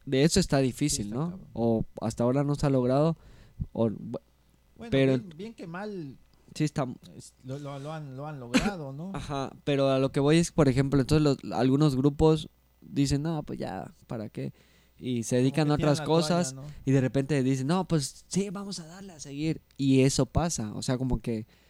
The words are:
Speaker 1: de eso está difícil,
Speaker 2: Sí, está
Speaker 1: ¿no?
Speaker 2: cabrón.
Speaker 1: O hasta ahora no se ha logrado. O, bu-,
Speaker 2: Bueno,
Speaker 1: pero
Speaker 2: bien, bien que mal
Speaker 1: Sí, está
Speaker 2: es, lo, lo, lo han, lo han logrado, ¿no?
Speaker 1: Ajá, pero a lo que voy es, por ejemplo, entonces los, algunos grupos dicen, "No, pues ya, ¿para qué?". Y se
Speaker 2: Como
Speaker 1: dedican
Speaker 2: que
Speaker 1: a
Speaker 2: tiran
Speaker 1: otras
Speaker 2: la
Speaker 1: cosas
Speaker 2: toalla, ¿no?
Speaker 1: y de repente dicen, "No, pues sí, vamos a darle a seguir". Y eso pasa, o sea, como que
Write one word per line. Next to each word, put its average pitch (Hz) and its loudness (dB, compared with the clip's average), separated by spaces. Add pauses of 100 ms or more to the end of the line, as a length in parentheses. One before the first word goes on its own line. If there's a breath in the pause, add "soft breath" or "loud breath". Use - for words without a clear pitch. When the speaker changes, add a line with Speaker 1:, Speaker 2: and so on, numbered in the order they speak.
Speaker 1:
de 135 2
eso 170 4
está 151 2
difícil, 135 0
Speaker 2:
Sí, 104 -8
está 110 -8
Speaker 1:
¿no? 165 -4
Speaker 2:
cabrón. 185 -14
Speaker 1:
O 113 0 (160)
hasta 113 -4
ahora 135 0
no 143 0
se 147 -2
ha 139 2
logrado. 135 2 (560 soft breath)
O, 113 0
bu-, - -8 (560)
Speaker 2:
Bueno, 233 -16
Speaker 1:
pero 135 4
Speaker 2:
bien, 180 -10
bien 220 -14
que 226 -14
mal 175 -10 (380)
Speaker 1:
Sí, 156 0
está 147 -2 (300)
Speaker 2:
es, - -20 (100)
lo, 131 -10
lo, 143 -12
lo 147 -10
han, 143 -12
lo 143 -10
han 151 -12
logrado, 156 -2
¿no? 165 -10
Speaker 1:
Ajá, 139 -6 (120)
pero 139 2
a 131 2
lo 135 2
que 143 0
voy 147 6
es, 170 0
por 143 4
ejemplo, 135 4
entonces 151 4
los, 135 0
algunos 131 4
grupos 151 2 (320)
dicen, 139 0
"No, 160 -4
pues 131 -10
ya, 95 -10 (140)
¿para 113 -10
qué?". 135 -10 (440 soft breath)
Y 120 -4
se 127 0
Speaker 2:
Como 123 4
Speaker 1:
dedican 139 2
Speaker 2:
que 147 2
Speaker 1:
a 147 4
Speaker 2:
tiran 151 0
Speaker 1:
otras 143 2
Speaker 2:
la 151 -8
Speaker 1:
cosas 165 0
Speaker 2:
toalla, 135 -16
¿no? 151 -16 (120)
Speaker 1:
y 135 2
de 135 4
repente 135 0
dicen, 131 0
"No, 180 0
pues 147 -2
sí, 196 -2
vamos 196 -10
a 165 -16
darle 185 -18
a 151 -20
seguir". 147 -4 (160)
Y 135 6
eso 135 4
pasa, 127 0
o 110 -8
sea, 127 0
como 120 0
que 110 -4 (260 soft breath)